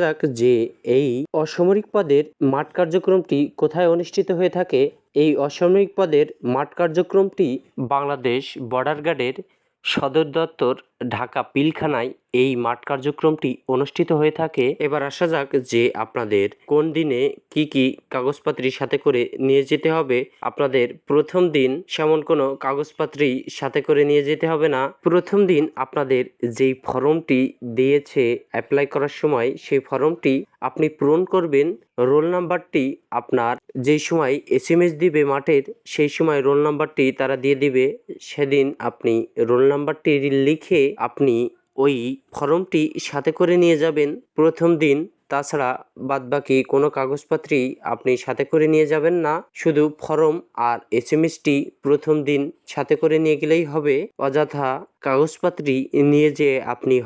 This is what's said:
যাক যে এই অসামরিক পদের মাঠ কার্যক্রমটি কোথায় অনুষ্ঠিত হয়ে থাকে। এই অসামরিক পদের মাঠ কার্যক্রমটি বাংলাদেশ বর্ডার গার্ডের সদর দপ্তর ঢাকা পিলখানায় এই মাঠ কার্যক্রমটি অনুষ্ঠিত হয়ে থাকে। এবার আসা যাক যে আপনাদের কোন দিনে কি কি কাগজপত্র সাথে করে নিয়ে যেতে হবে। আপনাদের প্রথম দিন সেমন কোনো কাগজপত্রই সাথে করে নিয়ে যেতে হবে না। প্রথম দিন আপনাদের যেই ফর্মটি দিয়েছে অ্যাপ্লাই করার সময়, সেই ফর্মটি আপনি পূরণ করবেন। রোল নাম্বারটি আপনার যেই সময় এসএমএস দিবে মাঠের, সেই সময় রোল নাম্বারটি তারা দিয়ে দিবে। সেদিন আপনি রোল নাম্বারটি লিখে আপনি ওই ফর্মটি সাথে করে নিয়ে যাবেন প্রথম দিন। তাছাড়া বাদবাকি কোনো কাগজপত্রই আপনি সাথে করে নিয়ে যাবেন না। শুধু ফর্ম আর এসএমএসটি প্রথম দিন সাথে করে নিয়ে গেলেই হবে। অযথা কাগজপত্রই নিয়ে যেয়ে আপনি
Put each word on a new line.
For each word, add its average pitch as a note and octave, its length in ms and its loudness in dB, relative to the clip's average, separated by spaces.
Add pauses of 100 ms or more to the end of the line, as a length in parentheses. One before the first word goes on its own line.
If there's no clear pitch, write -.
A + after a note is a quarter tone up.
যাক D#3 180 0 (220)
যে B2 140 4 (420)
এই C#3+ 120 2 (340)
অসামরিক F#3 520 0
পদের D3+ 300 2 (280)
মাঠ D3 160 -2 (100)
কার্যক্রমটি F3 600 0 (220)
কোথায় E3 340 2
অনুষ্ঠিত F3 340 -2 (100)
হয়ে F3+ 200 2
থাকে। D3 220 0 (420)
এই D#3 80 4 (160)
অসামরিক F#3 520 2
পদের D#3 280 2 (280)
মাঠ C#3+ 240 -2
কার্যক্রমটি F3 680 0 (440)
বাংলাদেশ C#3 500 -2 (280)
বর্ডার C3 360 -2
গার্ডের C3+ 300 -2 (480)
সদর C#3 420 0 (100)
দপ্তর D#3 380 -2 (400)
ঢাকা B2 260 -6 (120)
পিলখানায় C#3+ 580 -2 (320)
এই C3+ 80 2 (140)
মাঠ A#2+ 240 -4
কার্যক্রমটি C#3+ 640 -2 (240)
অনুষ্ঠিত C#3+ 380 -2
হয়ে D#3 280 2
থাকে। D#3 240 -2 (220)
এবার C#3+ 240 -2
আসা F3 220 -2
যাক C#3 160 -4 (240)
যে A#2 100 2 (220)
আপনাদের G#2 420 -2 (240)
কোন D3+ 140 2 (120)
দিনে C#3+ 240 -2 (300)
কি D3+ 120 -2 (100)
কি C3+ 120 2 (300)
কাগজপত্র C3 480 -4 (160)
সাথে C#3 260 -2
করে B2+ 180 2 (240)
নিয়ে C3+ 240 4
যেতে D3+ 260 0
হবে। C3 220 0 (300)
আপনাদের C3 380 0 (240)
প্রথম D3+ 320 2 (140)
দিন C3 140 4 (240)
সেমন D#3 260 2 (100)
কোনো C#3+ 160 2 (180)
কাগজপত্রই C#3 720 -2 (240)
সাথে C#3 280 -4
করে D3 240 4
নিয়ে D3 180 4
যেতে D3+ 240 -2
হবে D#3 220 0
না। C3 80 0 (240)
প্রথম F3 320 2 (140)
দিন D3 120 4 (200)
আপনাদের C3 380 0 (360)
যেই C3 160 2 (120)
ফর্মটি C3+ 540 0 (380)
দিয়েছে C#3 460 2 (280)
অ্যাপ্লাই C#3 420 -2
করার C#3+ 260 -2
সময়, C3 280 0 (160)
সেই C#3 240 0
ফর্মটি C#3 460 0 (340)
আপনি D#3 180 -2 (100)
পূরণ D3+ 240 2 (140)
করবেন। D#3 320 2 (440)
রোল D3+ 160 2 (100)
নাম্বারটি E3+ 480 -2 (360)
আপনার A#2+ 340 -2 (320)
যেই D3+ 220 2
সময় D3 260 0 (220)
এসএমএস E3+ 360 2 (100)
দিবে D3+ 200 2 (100)
মাঠের, C#3 320 2 (280)
সেই D3 240 0
সময় D#3 300 2
রোল C#3+ 200 4
নাম্বারটি D3 380 -2 (160)
তারা C3+ 240 0
দিয়ে C#3 180 2
দিবে। C3 220 2 (440)
সেদিন C#3 380 0 (220)
আপনি A#2 260 -2 (340)
রোল B2 240 4
নাম্বারটি D3 400 -2 (360)
লিখে D#3 340 0 (240)
আপনি B2+ 300 0 (480)
ওই C#3+ 120 2 (380)
ফর্মটি D#3+ 480 0 (260)
সাথে C#3+ 300 -4
করে F3 240 2
নিয়ে E3 200 4
যাবেন D3+ 260 0 (300)
প্রথম E3 320 2 (140)
দিন। C#3+ 140 4 (340)
তাছাড়া C#3 380 -2 (380)
বাদবাকি C3+ 480 -2 (160)
কোনো C#3+ 240 4
কাগজপত্রই C#3 680 -2 (260)
আপনি B2+ 200 -2 (120)
সাথে B2+ 200 -4
করে D#3 280 2
নিয়ে D#3 200 4
যাবেন D#3+ 240 0 (100)
না। D3+ 80 0 (260)
শুধু D3+ 220 2 (200)
ফর্ম D#3 340 2 (320)
আর A#2+ 100 -2 (200)
এসএমএসটি D3+ 580 0 (280)
প্রথম D3 300 0 (140)
দিন C#3+ 140 0 (300)
সাথে D3 300 -2
করে D#3 220 2
নিয়ে D3+ 180 2
গেলেই D#3+ 300 2
হবে। D3 240 0 (300)
অযথা C#3+ 420 -2 (380)
কাগজপত্রই D3 720 0 (340)
নিয়ে D3+ 260 4
যেয়ে C#3 180 2 (160)
আপনি C3 220 0 (120)